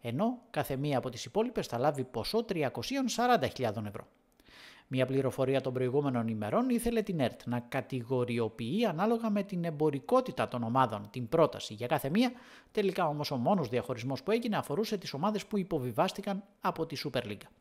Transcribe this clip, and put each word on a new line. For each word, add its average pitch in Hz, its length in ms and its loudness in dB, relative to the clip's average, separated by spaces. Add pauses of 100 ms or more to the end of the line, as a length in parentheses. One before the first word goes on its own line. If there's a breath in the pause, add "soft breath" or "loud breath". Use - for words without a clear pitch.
ενώ 185 480 -2
κάθε 143 260 -2
μία 139 220 0
από 123 120 0
τις 113 160 -10
υπόλοιπες 220 420 -2
θα 120 100 -4
λάβει 135 260 2
ποσό 214 400 -2
τριακοσίων 202 680 -2
σαράντα 233 380 4
χιλιάδων 110 380 -2
ευρώ. - 220 -10 (800 loud breath)
Μια 127 180 2
πληροφορία 135 560 2
των 131 120 -2
προηγούμενων 127 540 2
ημερών 113 420 0
ήθελε 233 320 2
την 190 180 -2
ερτ - 260 0
να 120 140 -2
κατηγοριοποιεί 123 1300 -2
ανάλογα 220 440 0
με 202 140 2
την 180 200 -4
εμπορικότητα 156 840 2
των 120 160 -4
ομάδων 113 460 2
την 123 200 -8
πρόταση 156 440 2
για 117 140 -6
κάθε 139 220 0
μία, 240 220 2 (400 loud breath)
τελικά 190 360 0
όμως 147 240 -2
ο 143 40 -2
μόνος 143 340 2
διαχωρισμός 127 540 -2
που 196 80 0
έγινε 233 260 0
αφορούσε 196 400 -2
τις - 160 -8
ομάδες 196 320 -2
που 214 120 -2
υποβιβάστηκαν 175 880 0 (180)
από 165 240 0
τη 143 180 -8
Super 135 200 0
League. 104 240 -8 (140)